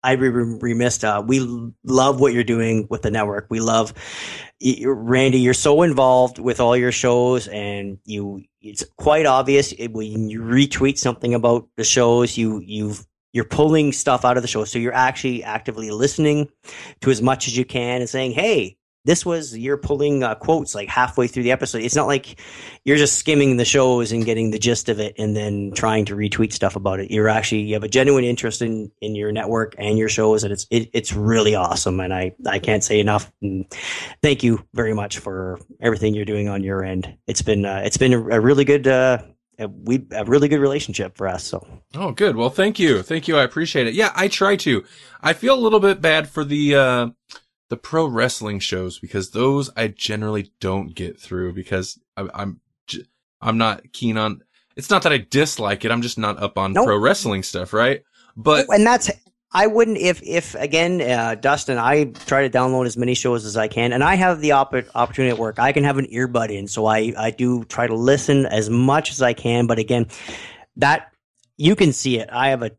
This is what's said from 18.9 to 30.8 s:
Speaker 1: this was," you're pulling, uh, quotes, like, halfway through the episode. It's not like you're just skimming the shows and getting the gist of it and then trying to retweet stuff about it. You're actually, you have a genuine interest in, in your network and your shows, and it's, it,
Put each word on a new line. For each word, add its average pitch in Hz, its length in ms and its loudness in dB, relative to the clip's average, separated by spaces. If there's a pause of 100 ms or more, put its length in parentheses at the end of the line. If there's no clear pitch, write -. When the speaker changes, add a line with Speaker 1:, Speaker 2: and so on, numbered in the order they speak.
Speaker 1:
this 170 200 4
was," 156 320 -4
you're 135 200 -2
pulling, 143 460 0
uh, 110 120 -2
quotes, 156 380 0
like, 101 160 -8
halfway 123 380 0
through 123 160 -4
the 120 80 2
episode. 127 320 -2
It's 123 120 -2
not 151 120 2
like 135 320 -4 (460)
you're 143 120 4
just 147 220 2
skimming 139 380 2
the 120 80 2
shows 123 460 2
and 117 140 -2
getting 113 240 0
the 107 80 -4
gist 117 320 -2
of 107 100 -2
it 104 200 -6
and 107 160 -2
then 101 400 -4
trying 110 300 0
to 101 100 -8
retweet 107 380 -2
stuff 95 220 -2
about 95 240 -4
it. 95 120 -8
You're 107 180 2
actually, 107 320 0
you 107 140 -4
have 104 80 -4
a 110 40 -8
genuine 131 360 4
interest 120 400 -2
in, 110 360 -6
in 107 160 -6
your 104 160 -4
network 110 460 -4
and 104 220 0
your 110 100 0
shows, 107 340 2
and 101 80 -4
it's, 98 200 -8
it, 113 220 0